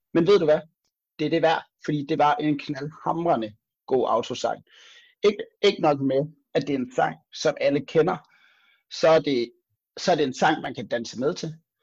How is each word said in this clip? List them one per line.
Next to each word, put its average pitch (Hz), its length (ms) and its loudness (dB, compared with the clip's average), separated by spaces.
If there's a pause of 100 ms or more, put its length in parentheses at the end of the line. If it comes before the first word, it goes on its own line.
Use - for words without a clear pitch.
(140)
Men 165 140 2
ved 202 120 8
du 170 60 -2
hvad? 151 140 4 (600)
Det 156 60 -2
er 147 40 -2
det 160 120 0
værd, 160 220 2 (220)
fordi 147 240 -2
det 156 80 -2
var 147 180 4
en 151 240 -2
knaldhamrende 151 960 -4 (340)
god 127 220 0
outro-sang. 113 540 -4 (600)
Ikke, 208 200 0 (180)
ikke 202 200 2
nok 147 180 2
med, 135 220 0 (320)
at 143 140 -2
det 143 80 -2
er 131 40 -2
en 123 160 -8
sang, 156 200 -2 (180)
som - 280 -2
alle 143 240 0
kender, 147 320 2 (720)
så - 160 0
er 160 120 6
det, 131 320 -2 (460)
så - 140 0
er 170 40 4
det 151 80 2
en 131 100 -2
sang, 156 280 0
man 131 140 -10
kan 120 120 -10
danse 117 320 -8
med 151 140 -2
til. 165 160 -10 (340)